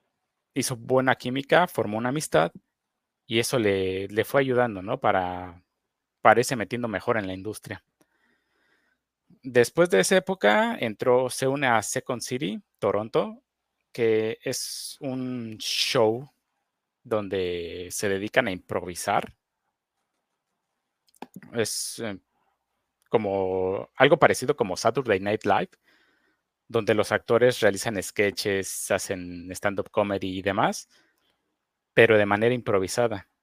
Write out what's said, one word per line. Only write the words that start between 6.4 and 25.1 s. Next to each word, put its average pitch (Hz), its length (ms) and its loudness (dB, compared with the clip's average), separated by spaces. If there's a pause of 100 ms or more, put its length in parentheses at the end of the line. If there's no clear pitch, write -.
irse 127 160 0
metiendo 117 320 -6
mejor 107 280 -2
en 98 120 -4
la 95 40 -6
industria. 95 520 -12 (1400)
Después 127 640 2
de 190 100 4
esa 185 160 2
época 214 640 2
entró, 123 500 2
se - 160 -4
une 139 220 0
a 117 120 4
Second 117 420 -6
City, 175 380 -6 (200)
Toronto, 117 640 -2 (480)
que 113 500 0
es - 560 -8
un 127 600 -8
show 120 680 0 (760)
donde 90 880 -4
se - 160 -4
dedican 104 400 0
a - 20 -2
improvisar. 92 840 -4 (2250)
Es, - 480 -6
eh, 101 180 -8 (920)
como 95 840 -2
algo 143 240 6
parecido 131 380 2
como 92 200 -2
Saturday 117 440 0